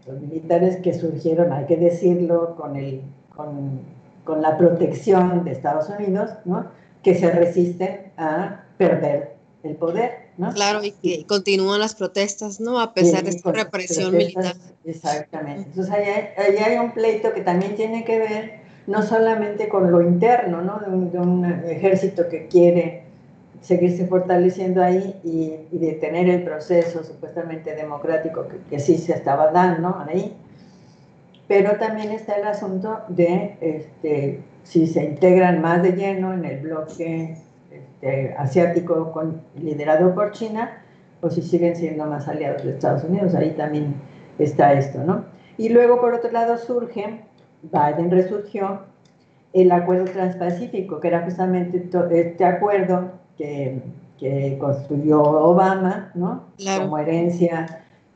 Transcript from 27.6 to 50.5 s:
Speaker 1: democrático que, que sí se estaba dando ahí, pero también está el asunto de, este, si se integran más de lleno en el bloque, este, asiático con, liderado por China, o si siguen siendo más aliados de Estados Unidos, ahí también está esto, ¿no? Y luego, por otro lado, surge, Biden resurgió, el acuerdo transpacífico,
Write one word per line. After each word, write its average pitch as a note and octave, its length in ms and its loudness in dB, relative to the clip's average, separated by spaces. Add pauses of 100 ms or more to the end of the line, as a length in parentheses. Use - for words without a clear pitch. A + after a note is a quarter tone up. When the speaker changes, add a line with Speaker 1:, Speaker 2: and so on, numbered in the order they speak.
Speaker 1:
democrático D#3 760 -4
que, - 80 -14 (120)
que D3 120 -6
sí D#3+ 160 4
se E3+ 160 -2
estaba D3 380 2
dando F3+ 440 2 (100)
ahí, F#3 300 -4 (1120)
pero G3+ 300 4
también G#3+ 340 -4
está A3 240 -6
el G3+ 100 -2
asunto G3+ 640 -6
de, F3+ 540 0
este, D3+ 800 -4 (220)
si D#3+ 240 2
se D3+ 180 0
integran F3+ 560 4
más E3+ 200 2
de F#3 120 4
lleno F#3+ 400 -4
en F3 100 -4
el C3+ 160 -8
bloque, D#3+ 800 -8 (340)
este, C3+ 640 -6
asiático E3 760 0
con, D#3+ 280 -6 (140)
liderado D#3 580 2
por G3+ 200 0
China, A3 500 -8 (380)
o E3 80 -2
si E3 120 -2
siguen E3+ 360 0
siendo D#3 280 -4
más D3 220 -6
aliados D3 380 -4
de C3+ 60 -4
Estados C#3 340 -2
Unidos, F3+ 280 0
ahí D#3 180 2
también D3+ 440 -4 (440)
está C#3+ 340 4
esto, C3+ 320 0
¿no? G#3 180 -2 (340)
Y A3 120 -2
luego, A#3+ 320 6
por A#3+ 120 2
otro A#3 180 -4
lado, A#3 260 0
surge, A3+ 640 -6 (400)
Biden D#3+ 500 0
resurgió, F#3+ 720 0 (720)
el F#3 180 6
acuerdo F3 320 2
transpacífico, F#3 960 -4